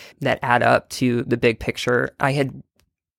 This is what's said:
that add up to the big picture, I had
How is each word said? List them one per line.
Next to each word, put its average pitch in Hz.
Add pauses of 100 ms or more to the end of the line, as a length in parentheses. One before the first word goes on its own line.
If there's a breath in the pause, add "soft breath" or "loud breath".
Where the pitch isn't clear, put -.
(200 loud breath)
that 127
add 123
up 120
to 120
the 120
big 120
picture, 123
I 135
had 139 (560)